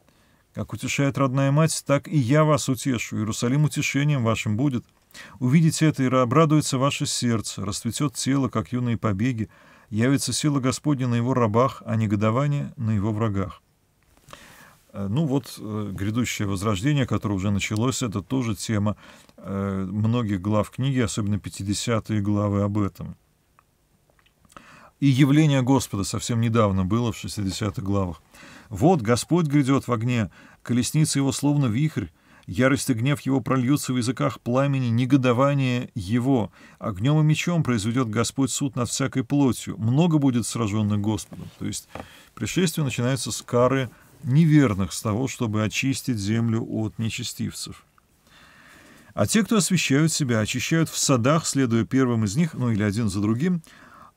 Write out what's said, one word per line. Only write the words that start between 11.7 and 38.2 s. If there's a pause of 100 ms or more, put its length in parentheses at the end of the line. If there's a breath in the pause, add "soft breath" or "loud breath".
а
негодование
на
его
врагах». (1300 loud breath)
Э,
ну
вот,
э,
грядущее
возрождение,
которое
уже
началось,
это
тоже
тема, (400 loud breath)
э,
многих
глав
книги,
особенно
пятидесятые
главы
об
этом. (1800 loud breath)
И
явление
Господа
совсем
недавно
было
в
шестидесятых
главах. (480 loud breath)
«Вот
Господь
грядёт
в
огне, (320 loud breath)
колесница
его
словно
вихрь, (380 soft breath)
ярость
и
гнев
его
прольются
в
языках
пламени,
негодование
его (280 loud breath)
огнём
и
мечом
произведёт
Господь